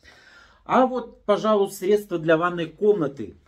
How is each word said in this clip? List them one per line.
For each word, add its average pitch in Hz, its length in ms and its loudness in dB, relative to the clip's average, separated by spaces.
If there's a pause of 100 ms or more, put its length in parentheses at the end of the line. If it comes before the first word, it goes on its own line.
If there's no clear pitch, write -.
(640)
А 254 200 2
вот, 247 400 -8
пожалуй, 202 460 0
средство 196 480 -2
для 160 180 2
ванной 175 300 -4
комнаты 156 680 -2 (120)